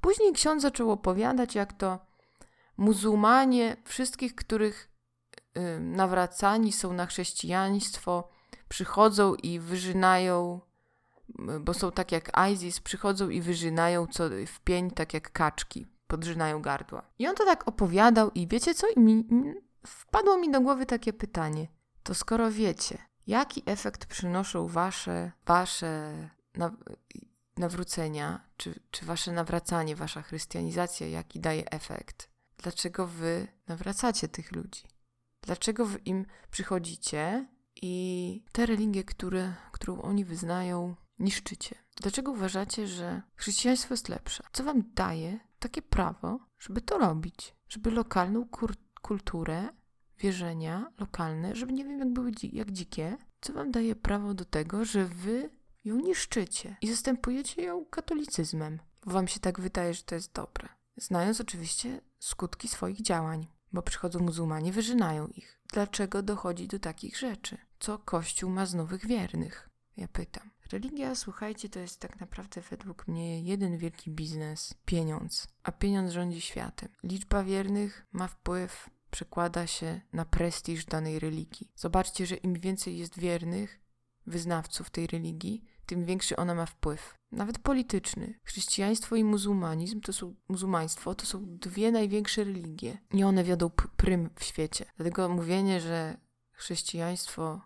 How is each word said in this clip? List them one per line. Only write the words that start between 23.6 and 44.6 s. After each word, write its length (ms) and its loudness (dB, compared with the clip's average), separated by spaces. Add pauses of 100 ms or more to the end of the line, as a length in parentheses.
efekt 400 -4
przynoszą 600 -2
wasze, 640 -2 (140)
wasze 680 2 (400)
naw-, 220 -2 (800)
nawrócenia, 840 -4 (160)
czy, 240 -10 (100)
czy 140 -8
wasze 280 -4
nawracanie, 640 0
wasza 260 -6
chrystianizacja, 840 -4
jaki 320 -8
daje 300 -2
efekt? 600 -10 (260)
Dlaczego 500 -4
wy 420 -2 (180)
nawracacie 600 -2
tych 240 -10
ludzi? 300 -10 (600)
Dlaczego 440 0
wy 120 -4
im 280 -2 (240)
przychodzicie 1000 -2 (340)
i 720 -4
tę 140 4
religię, 380 2
które, 500 -2 (180)
którą 300 -6
oni 220 2
wyznają, 720 -2 (220)
niszczycie? 580 -2 (200)
Dlaczego 360 -2
uważacie, 540 -2
że 360 -6 (120)
chrześcijaństwo 600 2
jest 140 -4
lepsze? 440 -6
Co 120 -4